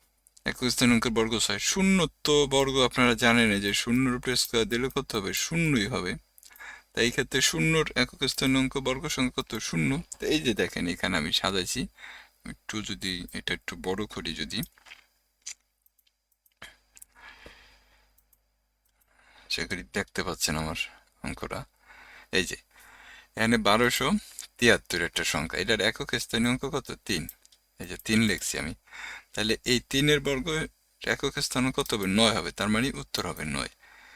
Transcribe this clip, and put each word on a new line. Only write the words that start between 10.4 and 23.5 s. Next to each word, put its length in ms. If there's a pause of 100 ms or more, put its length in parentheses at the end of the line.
দেখেন 340
এখানে 300
আমি 160
সাজাইছি, 480 (640)
একটু 360
যদি 300 (220)
এটা 200
একটু 220
বড় 300
করি 280
যদি, 260 (4000)
আশা 220
করি 180 (100)
দেখতে 300
পাচ্ছেন 340
আমার 220 (440)
অঙ্কটা। 360 (720)
এই 120
যে 140 (760)
এখানে 260